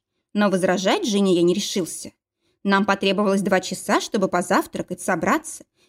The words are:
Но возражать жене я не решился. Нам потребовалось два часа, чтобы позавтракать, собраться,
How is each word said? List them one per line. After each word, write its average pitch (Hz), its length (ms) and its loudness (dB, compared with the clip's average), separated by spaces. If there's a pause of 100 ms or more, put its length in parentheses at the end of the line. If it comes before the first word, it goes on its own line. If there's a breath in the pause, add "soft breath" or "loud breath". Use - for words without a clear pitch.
(320)
Но 202 160 2
возражать 190 580 0
жене 202 280 2
я 170 60 4
не 175 120 4
решился. - 580 -6 (520)
Нам 196 220 2
потребовалось 196 560 0
два 190 180 2
часа, 208 420 -2
чтобы 190 260 -2
позавтракать, - 760 -2
собраться, 202 600 -2 (260)